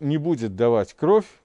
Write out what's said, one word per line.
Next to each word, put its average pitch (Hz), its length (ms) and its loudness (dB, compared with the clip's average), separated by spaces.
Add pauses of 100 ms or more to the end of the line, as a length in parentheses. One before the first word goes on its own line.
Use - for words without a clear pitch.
не 151 180 -2
будет 123 380 -4
давать 117 380 0
кровь, 196 320 2 (180)